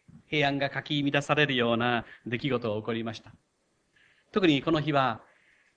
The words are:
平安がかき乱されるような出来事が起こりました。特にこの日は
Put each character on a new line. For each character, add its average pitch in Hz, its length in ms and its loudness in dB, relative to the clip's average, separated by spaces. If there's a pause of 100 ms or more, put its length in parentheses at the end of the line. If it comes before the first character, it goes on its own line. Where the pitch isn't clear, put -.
(260)
平 143 220 0
安 139 100 -2
が 139 120 -2
か 139 120 -8
き 147 260 -2
乱 143 140 2
さ 147 120 0
れ 147 120 4
る 135 80 -2
よ 117 200 2
う - 20 4
な 120 280 0 (200)
出 117 140 -4
来 139 120 -4
事 117 200 -2
が 104 60 -2
起 104 60 -4
こ 120 120 -4
り 113 100 -4
ま 113 100 -6
し - 60 -14
た。 - 120 -20 (1000)
特 190 140 2
に 139 160 4
こ 151 80 -2
の 160 100 2
日 147 120 -2
は 135 280 0 (560)